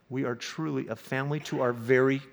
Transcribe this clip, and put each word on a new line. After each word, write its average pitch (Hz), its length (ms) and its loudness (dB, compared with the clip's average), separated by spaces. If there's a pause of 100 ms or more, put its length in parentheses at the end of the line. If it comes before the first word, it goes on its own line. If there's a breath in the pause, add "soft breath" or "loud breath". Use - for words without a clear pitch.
We 131 160 -4
are 123 100 -2
truly 143 540 -4
a 113 80 -6
family 143 440 -4
to 147 200 -4
our 123 100 4
very 131 480 4 (140)